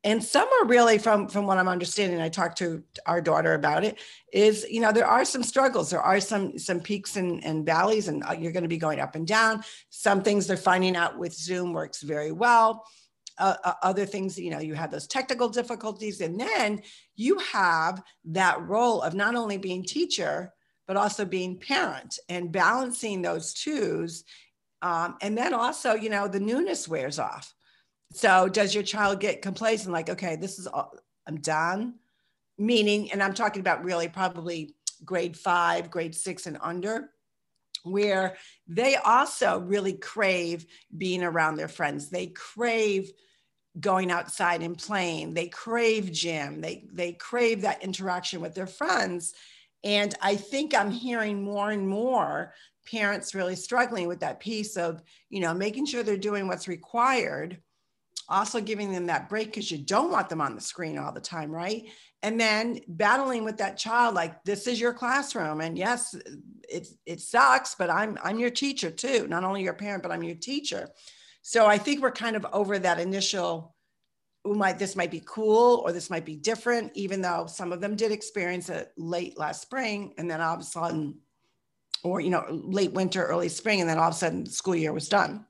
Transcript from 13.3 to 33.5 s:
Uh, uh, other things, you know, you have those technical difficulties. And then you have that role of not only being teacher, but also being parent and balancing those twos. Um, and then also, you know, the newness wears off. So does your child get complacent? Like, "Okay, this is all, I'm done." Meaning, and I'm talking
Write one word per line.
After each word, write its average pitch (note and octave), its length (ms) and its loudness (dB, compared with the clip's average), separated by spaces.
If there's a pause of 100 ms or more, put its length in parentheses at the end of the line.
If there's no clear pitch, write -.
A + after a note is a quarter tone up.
Uh, F#3+ 240 4
uh, F3+ 200 0
other F#3+ 240 2
things, G3 320 -6
you F3 120 -6
know, D3+ 80 -4
you D#3 160 -6
have D#3 160 -6
those D3+ 160 -8
technical B3+ 420 0
difficulties. A3 720 -6
And F3 200 -4
then G#3+ 420 0 (320)
you D4 240 2
have F3+ 640 2 (220)
that E3+ 420 2
role A3 360 4
of E3 120 -2
not G#3 220 2
only G#3 220 -2
being F#3 260 -4
teacher, F3 680 -2 (340)
but G3 120 0
also G3+ 260 0
being F3+ 340 -4
parent - 600 -2 (100)
and F3 240 -4
balancing G#3+ 680 2
those E3 320 -4
twos. E3+ 680 -4 (600)
Um, F3 400 -2
and G#3 120 -2
then B3 200 0
also, A#3+ 400 0
you A3 160 -2
know, G3+ 180 0
the G3 120 -2
newness C#4 460 -2
wears D3+ 320 -4
off. - 360 -8 (580)
So F#3+ 380 6
does G3 240 2
your G#3 100 0
child G3+ 340 0
get G3+ 220 -2
complacent? G3 540 -2
Like, E3 160 -2
"Okay, F3+ 260 -4
this F#3 220 -8
is F3+ 80 -14
all, - 260 -6 (340)
I'm D3+ 140 -8
done." F3 540 0 (640)
Meaning, G#3 540 4
and G3 100 0
I'm G3 100 2
talking G#3+ 280 0